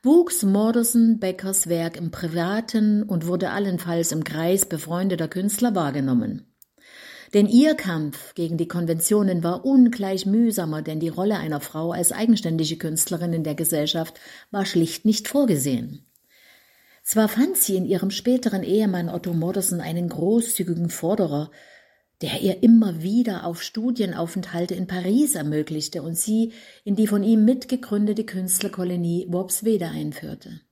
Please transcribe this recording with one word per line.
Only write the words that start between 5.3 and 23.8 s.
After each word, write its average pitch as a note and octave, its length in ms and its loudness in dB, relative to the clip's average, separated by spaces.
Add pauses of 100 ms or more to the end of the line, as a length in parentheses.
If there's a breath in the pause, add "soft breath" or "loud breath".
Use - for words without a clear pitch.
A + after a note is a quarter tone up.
wahrgenommen. C3+ 800 -2 (800 loud breath)
Denn G#3 140 6
ihr D4 280 6
Kampf D#3 600 -6
gegen E3 220 -4
die E3 100 0
Konventionen F3 760 0
war F3 240 -4
ungleich A3+ 600 4
mühsamer, G3 560 0
denn D#3 180 -6
die E3 100 -2
Rolle F#3 280 0
einer D3+ 240 -4
Frau E3 320 -6
als F3 180 -2
eigenständige E3 680 0
Künstlerin E3 540 -4
in E3 140 -2
der D3+ 100 -4
Gesellschaft D#3+ 640 -2 (320 loud breath)
war G3 140 -2
schlicht E3 400 0
nicht G#3+ 240 2
vorgesehen. C#3+ 760 0 (1000 soft breath)
Zwar G#3+ 260 2
fand D#4 260 2
sie F#3+ 220 0
in F#3 80 0
ihrem F#3+ 260 0
späteren A#3+ 520 0
Ehemann F#3 440 0
Otto E3+ 260 -4
Modersohn F3+ 460 -2
einen E3 300 -4
großzügigen F3 800 0
Forderer, E3 640 -2 (680 soft breath)
der E3+ 200 -6
ihr - 220 0
immer G#3+ 400 6
wieder G#3 420 0
auf E3+ 160 -6
Studienaufenthalte F#3 1120 -4